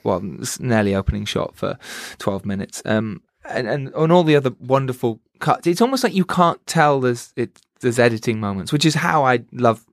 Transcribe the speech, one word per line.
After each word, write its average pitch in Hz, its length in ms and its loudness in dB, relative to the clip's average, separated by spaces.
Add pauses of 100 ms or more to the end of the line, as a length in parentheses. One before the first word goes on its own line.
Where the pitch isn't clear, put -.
well, 95 160 0 (180)
it's - 220 -10
nearly 107 340 2
opening 104 300 -2
shot - 320 -4
for 95 200 -6 (420)
twelve 98 280 -4
minutes, 98 380 -6
um, 107 360 -2 (300)
and, 120 180 -4
and, 135 260 -4
and 160 180 2
all 180 100 6
the 156 140 4
other 127 240 2
wonderful 127 600 -2 (200)
cuts. - 260 0
It's 175 160 2
almost 262 220 2
like 185 100 -2
you 185 100 2
can't - 420 0
tell 147 340 2
there's, 123 360 -2
it, - 240 -6 (200)
there's 120 200 0
editing 113 400 2
moments, 101 320 -4
which 147 120 0
is 151 120 4
how 160 280 2
I 123 280 2
love 120 400 2